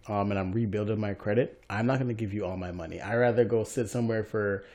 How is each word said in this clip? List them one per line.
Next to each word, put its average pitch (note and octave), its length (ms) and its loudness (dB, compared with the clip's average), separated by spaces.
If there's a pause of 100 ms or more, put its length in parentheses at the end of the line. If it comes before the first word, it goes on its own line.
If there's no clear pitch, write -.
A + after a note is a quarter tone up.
um, G2+ 240 0
and G2 80 0
I'm F#2 120 -2
rebuilding G#2+ 460 0
my G#2 140 -2
credit, G#2 560 0
I'm G#2+ 180 0
not C3 120 2
gonna B2 160 -2
give G#2+ 180 -4
you G2+ 140 -2
all F#2 100 -4
my F2+ 160 -6
money. F2 260 -8
I'd A2 180 -2
rather A#2+ 280 6
go A2 180 2
sit G#2+ 280 -2
somewhere A2+ 340 0
for, G2+ 400 -2 (100)